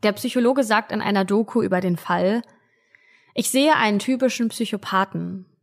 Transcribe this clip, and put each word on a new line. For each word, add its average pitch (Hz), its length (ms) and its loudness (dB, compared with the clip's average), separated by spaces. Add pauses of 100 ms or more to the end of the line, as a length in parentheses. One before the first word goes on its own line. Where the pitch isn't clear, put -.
Der 214 80 2
Psychologe 254 540 0
sagt 220 260 0
in 208 100 -4
einer 196 240 2
Doku 208 380 0
über 185 180 0
den 180 160 0
Fall: 180 460 0 (920)
„Ich - 160 -2
sehe 294 260 4
einen 208 240 2
typischen 247 480 0
Psychopathen. 190 960 -4 (160)